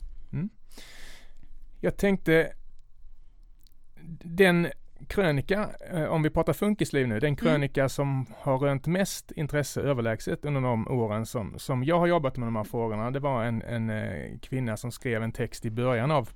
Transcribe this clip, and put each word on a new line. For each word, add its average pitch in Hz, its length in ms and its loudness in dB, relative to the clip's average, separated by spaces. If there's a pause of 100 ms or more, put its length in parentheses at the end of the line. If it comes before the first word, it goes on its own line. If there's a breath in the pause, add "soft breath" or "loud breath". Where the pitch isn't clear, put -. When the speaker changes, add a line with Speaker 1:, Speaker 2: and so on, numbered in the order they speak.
(340)
Speaker 1:
Mm. 175 160 -4 (1300 loud breath)
Jag 175 160 0
tänkte, 165 560 4 (1700)
den 175 440 6 (400)
krönika, 190 640 2 (220)
eh, 160 140 0
om 156 180 2
vi 156 60 2
pratar 160 240 2
funkisliv 160 540 2
nu, 113 120 2
den 151 80 4
Speaker 2:
Mm. 147 80 2
Speaker 1:
krönika 139 540 4
som 135 360 0 (140)
har 135 180 2
rönt 139 300 2
mest 185 440 0
intresse 147 500 -2
överlägset 113 640 0
under 143 160 0
de 120 260 2
åren 113 380 0
som, 101 340 -6
som 127 240 -2
jag 165 160 4
har 175 80 6
jobbat 160 300 2
med 120 100 -2
de 113 80 0
här 107 80 0
frågorna, 113 480 -2
det 139 80 -2
var 131 240 0
en, 113 180 0
en, 113 280 -2
eh, 107 520 -4
kvinna 120 360 -4
som 120 140 -6
skrev 113 320 -2
en 113 80 -2
text - 340 -4
i 113 60 -2
början 120 400 2
av 131 240 0